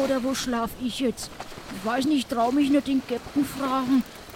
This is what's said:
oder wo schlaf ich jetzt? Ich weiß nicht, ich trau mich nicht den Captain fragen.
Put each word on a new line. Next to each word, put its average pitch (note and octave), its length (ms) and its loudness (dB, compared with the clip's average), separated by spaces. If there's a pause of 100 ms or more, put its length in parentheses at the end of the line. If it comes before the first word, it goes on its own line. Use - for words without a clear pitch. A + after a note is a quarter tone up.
oder C4 200 2
wo C4 100 0
schlaf A#3 360 -2 (120)
ich B3 160 -4
jetzt? B3 320 -2 (480)
Ich F#3+ 100 -8
weiß B3+ 180 0
nicht, D4+ 120 4
ich A#3+ 80 -2
trau A#3 240 2
mich C#4 200 4
nicht C#4 180 4
den C4+ 180 2
Captain C4 380 -2
fragen. C4 580 2 (340)